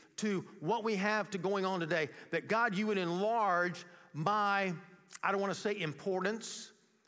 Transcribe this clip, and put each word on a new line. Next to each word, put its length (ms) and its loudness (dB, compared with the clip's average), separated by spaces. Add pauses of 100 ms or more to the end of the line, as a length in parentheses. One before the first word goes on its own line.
(180)
to 260 0 (160)
what 240 -2
we 100 2
have 360 0
to 80 -6
going 260 0
on 160 0
today, 280 0 (220)
that 160 -2
God, 300 2
you 100 0
would 120 2
enlarge 840 2 (280)
my, 600 2 (520)
I 80 4
don't 80 4
wanna 140 0
say 260 -2
importance, 880 -2 (380)